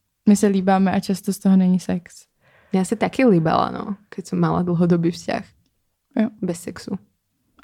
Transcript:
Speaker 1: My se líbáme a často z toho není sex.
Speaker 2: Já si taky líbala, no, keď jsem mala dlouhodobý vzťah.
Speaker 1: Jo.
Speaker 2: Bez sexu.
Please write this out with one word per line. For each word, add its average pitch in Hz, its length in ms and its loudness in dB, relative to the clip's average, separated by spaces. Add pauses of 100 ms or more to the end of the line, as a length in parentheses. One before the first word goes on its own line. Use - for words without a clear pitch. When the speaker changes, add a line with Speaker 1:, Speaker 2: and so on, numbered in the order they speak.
(300)
Speaker 1:
My 208 60 8
se 208 120 2
líbáme 190 440 2
a 196 80 0
často 190 340 -4
z - 60 -8
toho 190 180 4
není 185 220 4
sex. - 440 -8 (520)
Speaker 2:
Já 185 100 0
si 226 100 -4
taky 208 300 0
líbala, 165 460 2
no, - 240 -10 (140)
keď - 160 -14
jsem 180 140 -4
mala 165 220 0
dlouhodobý 175 500 0
vzťah. - 320 -8 (720)
Speaker 1:
Jo. 220 140 0 (120)
Speaker 2:
Bez 175 200 -6
sexu. - 300 -14 (720)